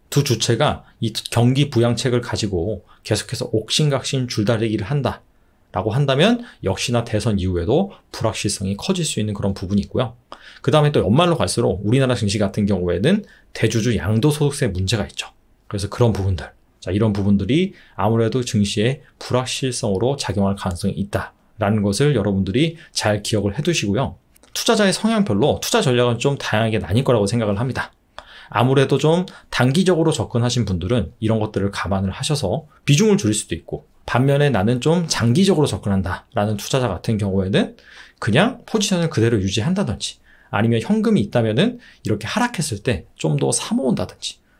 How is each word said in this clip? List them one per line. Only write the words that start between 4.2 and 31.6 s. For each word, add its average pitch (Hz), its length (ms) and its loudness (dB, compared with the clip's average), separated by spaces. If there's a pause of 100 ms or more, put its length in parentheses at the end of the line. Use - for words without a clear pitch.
줄다리기를 107 580 0
한다라고 - 1040 -6
한다면 147 520 2 (200)
역시나 120 400 0
대선 107 360 0
이후에도 92 520 0 (200)
불확실성이 101 680 -4
커질 175 280 -2
수 - 140 -4
있는 104 140 -2
그런 98 200 -2
부분이 101 300 0
있고요. - 320 -4 (460)
그 135 100 0
다음에 147 200 4
또 143 80 2
연말로 139 380 4
갈수록 98 460 0
우리나라 123 320 2
증시 101 220 -2
같은 101 280 0
경우에는 98 580 2 (300)
대주주 113 440 0
양도소득세 139 680 0
문제가 95 400 -2
있죠. - 200 -10 (400)
그래서 101 220 -6
그런 117 240 2
부분들, 95 380 -2 (280)
자, - 120 -8
이런 104 220 2
부분들이 104 600 2 (220)
아무래도 113 480 0
증시의 107 580 0 (180)
불확실성으로 123 1000 -2
작용할 98 380 0
가능성이 95 380 -4
있다라는 - 880 -4
것을 127 340 2
여러분들이 101 640 0 (140)
잘 104 320 -2
기억을 101 340 -2
해두시고요. 135 600 -2 (360)
투자자의 202 400 2
성향별로 175 680 2
투자 233 200 0
전략은 120 380 2
좀 139 180 0
다양하게 110 420 0
나뉠 98 240 0
거라고 113 220 4
생각을 104 340 0
합니다. 123 340 -4 (560)
아무래도 131 480 4
좀 165 280 2 (240)
단기적으로 160 640 2
접근하신 120 540 0
분들은 92 540 -2
이런 110 200 0
것들을 101 320 -2